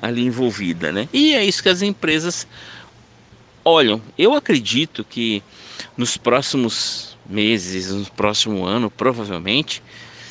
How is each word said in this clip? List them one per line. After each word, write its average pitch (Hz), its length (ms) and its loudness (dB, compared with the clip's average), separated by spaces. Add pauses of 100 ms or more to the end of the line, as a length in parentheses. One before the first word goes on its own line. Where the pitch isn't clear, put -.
ali 120 240 -2
envolvida, 98 680 0
né? 104 200 -2
E 294 220 4
é 220 100 2
isso 196 160 0
que - 80 2
as 185 140 2
empresas 170 640 -2 (1160)
olham. 131 360 4 (160)
Eu 208 180 6
acredito 135 680 0
que 113 400 -4 (540)
nos 120 200 -2
próximos - 1000 -2 (120)
meses, 95 640 0
no 101 220 -4
próximo 104 520 -2
ano, 107 240 0
provavelmente, 107 920 -2 (480)